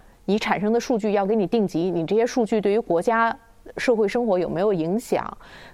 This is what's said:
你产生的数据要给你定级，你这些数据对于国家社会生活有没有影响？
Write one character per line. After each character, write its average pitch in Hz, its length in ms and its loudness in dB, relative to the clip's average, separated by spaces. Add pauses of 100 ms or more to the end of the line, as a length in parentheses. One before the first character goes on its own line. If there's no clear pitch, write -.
(240)
你 202 140 0
产 185 220 -2
生 214 120 0
的 233 80 2
数 233 180 -2
据 202 140 -2
要 202 120 2
给 214 120 0
你 202 100 0
定 214 200 2
级， 170 240 -2
你 165 160 -2
这 196 100 0
些 226 100 2
数 240 180 0
据 214 160 0
对 202 120 0
于 214 60 2
国 170 220 0
家 226 340 2 (420)
社 247 180 2
会 208 140 2
生 240 180 -2
活 190 120 2
有 160 100 -2
没 151 120 -4
有 208 120 2
影 175 260 -2
响？ - 260 -2 (500)